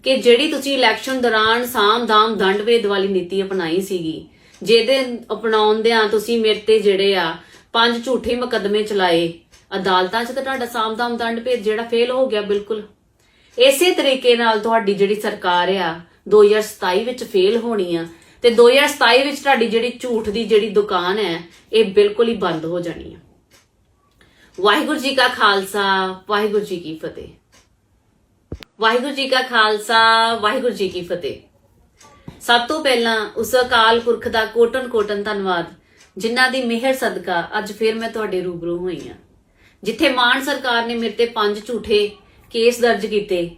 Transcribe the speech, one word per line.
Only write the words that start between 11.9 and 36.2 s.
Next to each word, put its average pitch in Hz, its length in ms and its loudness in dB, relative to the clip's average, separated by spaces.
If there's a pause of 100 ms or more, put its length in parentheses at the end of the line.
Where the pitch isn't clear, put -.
ਹੋ 262 160 2
ਗਿਆ 208 160 -2
ਬਿਲਕੁਲ। 202 380 -4 (760)
ਇਸੇ 349 340 4
ਤਰੀਕੇ 262 440 2
ਨਾਲ 226 240 2
ਤੁਹਾਡੀ 214 340 0
ਜਿਹੜੀ 196 240 2
ਸਰਕਾਰ 180 520 -2
ਆ, 170 300 -2 (300)
ਦੋ 208 140 8
ਹਜ਼ਾਰ 214 200 6
ਸਤਾਈ 196 400 -2
ਵਿੱਚ 247 200 -8
ਫੇਲ 208 340 2
ਹੋਣੀ 208 380 -2
ਆ 165 100 -4 (380)
ਤੇ 240 60 6
ਦੋ 233 200 8
ਹਜ਼ਾਰ 277 180 6
ਸਤਾਈ 262 360 4
ਵਿੱਚ 285 160 -4
ਤੁਹਾਡੀ 240 280 2
ਜਿਹੜੀ 226 320 0
ਝੂਠ 226 300 -4
ਦੀ 226 160 -4
ਜਿਹੜੀ 214 260 2
ਦੁਕਾਨ 196 480 0
ਹੈ, 170 220 -4 (320)
ਇਹ 220 120 4
ਬਿਲਕੁਲ 208 440 2
ਹੀ 233 80 -2
ਬੰਦ 165 280 -4
ਹੋ 175 140 -4
ਜਾਣੀ - 340 -10
ਆ। - 60 -20 (1400)
ਵਾਹਿਗੁਰੂ 233 420 2
ਜੀ 269 160 -2
ਕਾ 254 120 4
ਖਾਲਸਾ, 202 560 0 (440)
ਵਾਹਿਗੁਰੂ 208 380 0
ਜੀ 185 120 -8
ਕੀ 160 180 -10
ਫਤਿਹ। - 320 -12 (1500)
ਵਾਹਿਗੁਰੂ 240 340 0
ਜੀ 262 160 -4
ਕਾ 254 120 0
ਖਾਲਸਾ, 226 960 2
ਵਾਹਿਗੁਰੂ 220 380 -2
ਜੀ 190 160 -2
ਕੀ 175 120 -8
ਫਤਿਹ। - 1400 -12
ਸਭ 240 260 2
ਤੋਂ - 120 -4
ਪਹਿਲਾਂ 233 380 0 (180)
ਉਸ 233 200 -4
ਅਕਾਲ 233 440 4
ਪੁਰਖ 233 280 -2
ਦਾ 220 180 -2
ਕੋਟਨ 233 420 0
ਕੋਟਨ 208 360 -4
ਧੰਨਵਾਦ, 190 500 -4 (440)
ਜਿਨ੍ਹਾਂ 240 340 0